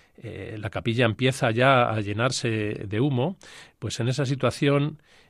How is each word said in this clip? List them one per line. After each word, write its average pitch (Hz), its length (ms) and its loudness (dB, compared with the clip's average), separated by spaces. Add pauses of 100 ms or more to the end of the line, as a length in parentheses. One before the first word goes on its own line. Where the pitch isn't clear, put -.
(160)
eh, 98 420 -12
la 107 120 -8
capilla 117 340 0
empieza 127 460 2
ya 123 400 4
a 110 100 -2
llenarse 110 480 -2 (380)
de 104 140 -2
humo, 143 360 0 (420)
pues - 220 -6
en 117 80 0
esa 131 160 0
situación 143 800 0 (280)